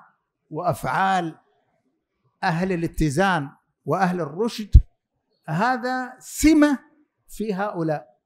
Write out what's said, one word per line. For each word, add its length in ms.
وأفعال 880
أهل 300
الاتزان 760
وأهل 360
الرشد، 500
هذا 720
سمة 600
في 260
هؤلاء، 720